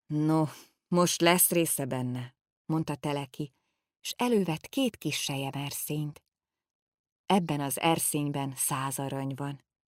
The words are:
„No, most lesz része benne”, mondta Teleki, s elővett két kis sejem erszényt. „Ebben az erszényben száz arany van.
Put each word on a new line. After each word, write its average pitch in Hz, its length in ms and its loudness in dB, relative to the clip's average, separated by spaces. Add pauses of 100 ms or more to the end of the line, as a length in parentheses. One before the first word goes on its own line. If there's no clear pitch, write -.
„No, 156 380 2 (440)
most 175 320 2
lesz 170 300 6
része 165 340 2
benne”, 123 500 -4 (320)
mondta 156 280 0
Teleki, 143 600 -6 (460)
s - 160 -8
elővett 202 520 2
két 269 280 -2
kis - 260 -4
sejem 135 300 -4
erszényt. 147 680 -6 (1040)
„Ebben 165 340 2
az 139 200 -4
erszényben 143 760 0
száz 135 420 -2
arany 135 360 -4
van. 143 300 -8 (240)